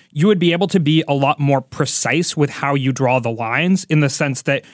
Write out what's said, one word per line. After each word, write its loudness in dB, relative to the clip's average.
you 0
would 4
be 2
able 0
to 0
be 2
a 0
lot 0
more 2
precise -2
with 0
how -4
you 0
draw 0
the -4
lines, -2
in 2
the 2
sense -4
that -2